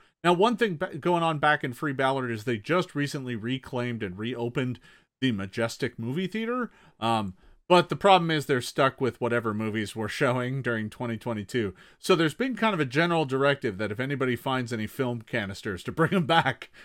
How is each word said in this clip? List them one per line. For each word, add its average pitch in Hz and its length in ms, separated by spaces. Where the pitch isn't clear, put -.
Now, 175 80
one 208 240
thing 208 200
ba-, 165 220
going 170 240
on 160 160
back 151 240
in 135 100
Free 147 200
Ballard 131 380
is 107 140
they 120 140
just 175 360
recently 135 420
reclaimed 120 680
and 95 160
reopened 123 600
the 131 120
Majestic 113 680
movie 139 300
theater. 226 420
Um, 202 340
but 175 220
the 151 60
problem 175 340
is 151 160
they're 131 140
stuck 135 400
with 120 200
whatever 117 320
movies 107 420
were 110 140
showing 127 540
during 113 260
twenty 117 300
twenty-two. 107 560
So - 160
there's 156 200
been 247 220
kind 220 160
of 175 80
a 147 40
general 160 400
directive 135 540
that 104 120
if 107 100
anybody 131 360
finds 127 360
any 107 140
film 123 360
canisters 98 640
to - 80
bring 165 220
'em 180 120
back, 147 440